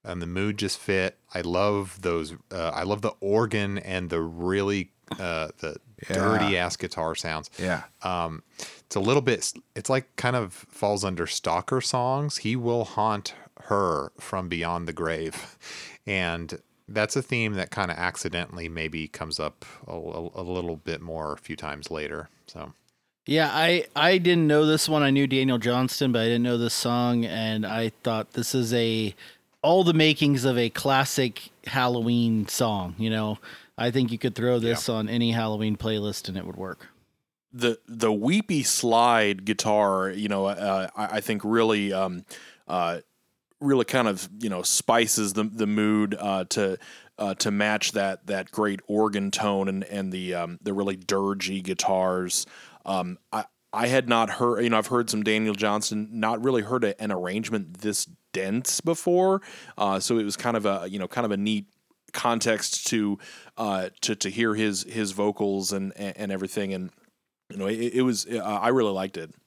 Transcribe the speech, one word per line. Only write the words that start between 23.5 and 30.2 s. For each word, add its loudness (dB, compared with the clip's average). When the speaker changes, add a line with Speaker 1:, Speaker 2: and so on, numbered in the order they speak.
Speaker 3:
I, 2
I 6
didn't 6
know 6
this 2
one. 2
I 4
knew 4
Daniel 2
Johnston, 2
but 2
I 2
didn't 2
know 2
this 0
song, 2
and -2
I -2
thought -2
this -2
is 0
a, 0
all 6
the 6
makings 4